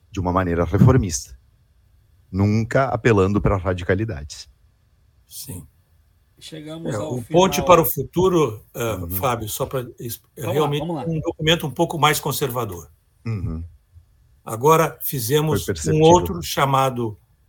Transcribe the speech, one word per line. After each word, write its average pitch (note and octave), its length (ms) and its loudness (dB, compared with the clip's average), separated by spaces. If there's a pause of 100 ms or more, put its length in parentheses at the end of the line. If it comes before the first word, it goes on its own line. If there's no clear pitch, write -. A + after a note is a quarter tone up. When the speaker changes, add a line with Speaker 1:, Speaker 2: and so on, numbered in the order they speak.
Speaker 1:
de G2+ 100 -8
uma F2 140 -2
maneira E2+ 320 0
reformista, G2+ 720 0 (920)
nunca G#2+ 540 2
apelando G2+ 540 2
para G2+ 160 2
radicalidades. F2+ 920 -4 (800)
Speaker 2:
Sim. - 400 -14 (720)
Speaker 3:
Chegamos D#3 520 -12
Speaker 2:
É, A2+ 60 -4
Speaker 3:
ao B2 200 -6
Speaker 2:
o A#2+ 60 -8
Ponte F#3 340 4
Speaker 3:
final. F3+ 100 0
Speaker 2:
para E3+ 160 8
o - 20 0
Futuro, D3+ 880 0
eh, A2+ 220 -2
Speaker 1:
Uhum. F2+ 160 -8
Speaker 2:
Fábio, A2 360 -2
só B2+ 200 -6
pra B2+ 180 -6 (140)
es-, A#2+ 200 -10 (160)
é F3 60 -14
Speaker 3:
Vamos C3 60 -6
lá, - 60 -4
Speaker 2:
realmente D3 260 0
Speaker 3:
vamos E3 160 -6
lá. C3+ 100 -8
Speaker 2:
um E3 140 -4
documento E3 480 -2
um C3 40 -6
pouco E3+ 280 -2
mais D3 200 2
conservador. A#2 680 -4 (340)
Speaker 1:
Uhum. E2 400 -6 (800)
Speaker 2:
Agora D3+ 460 2
Speaker 1:
Foi - 140 -12
Speaker 2:
fizemos C#3+ 580 0
um - 60 -10
Speaker 1:
perceptível. D#3 400 0
Speaker 2:
outro E3+ 340 6
chamado, C3 760 0 (340)